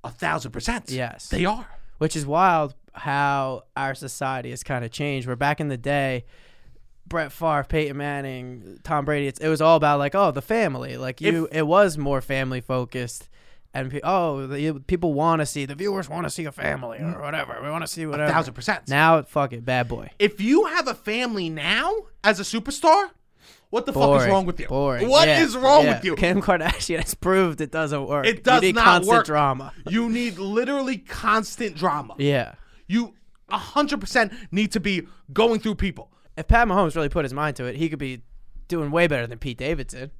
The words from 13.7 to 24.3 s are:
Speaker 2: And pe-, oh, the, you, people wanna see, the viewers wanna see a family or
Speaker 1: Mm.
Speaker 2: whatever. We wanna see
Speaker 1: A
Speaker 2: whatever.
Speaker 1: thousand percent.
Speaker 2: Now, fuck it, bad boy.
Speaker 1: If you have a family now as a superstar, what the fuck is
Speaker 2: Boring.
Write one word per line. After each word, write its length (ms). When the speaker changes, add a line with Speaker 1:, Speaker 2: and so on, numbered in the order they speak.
Speaker 2:
And 140
pe-, 140
oh, 420
the, 160
you, 200
people 340
wanna 320
see, 180
the 80
viewers 340
wanna 220
see 160
a 60
family 480
or 160
Speaker 1:
Mm. 60
Speaker 2:
whatever. 420
We 80
wanna 160
see 160
Speaker 1:
A 60
Speaker 2:
whatever. 220
Speaker 1:
thousand 220
percent. 340
Speaker 2:
Now, 360
fuck 300
it, 120
bad 220
boy. 320
Speaker 1:
If 200
you 260
have 220
a 60
family 560
now 420
as 160
a 40
superstar, 680
what 160
the 60
fuck 100
is 40
Speaker 2:
Boring. 240